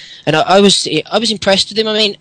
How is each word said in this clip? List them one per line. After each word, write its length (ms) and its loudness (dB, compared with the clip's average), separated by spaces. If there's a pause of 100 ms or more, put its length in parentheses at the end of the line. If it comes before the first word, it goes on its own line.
(260)
And 100 0
I, 60 2
I 180 2
was, 260 4 (240)
I 80 -4
was 140 -2
impressed 380 -2
with 100 -6
him. 80 -4
I 60 -4
mean, 280 -2